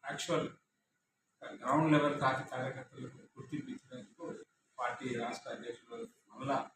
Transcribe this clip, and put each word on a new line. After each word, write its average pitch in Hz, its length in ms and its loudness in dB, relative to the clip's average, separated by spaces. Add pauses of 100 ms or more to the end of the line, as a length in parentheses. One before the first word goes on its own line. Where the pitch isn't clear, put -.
యాక్చువల్ 156 380 0 (1120)
గ్రౌండ్ 151 320 6
లెవెల్ 147 280 6
కార్య-, 131 300 2
కార్యకర్తలకు 127 680 -6 (160)
గుర్తింపు - 380 -6
ఇచ్చినందుకు 208 520 -14 (540)
పార్టీ 123 280 -2 (160)
రాష్ట్ర 123 320 -6
అధ్యక్షులు 117 420 -10 (340)
మళ్ళా 139 260 -2 (180)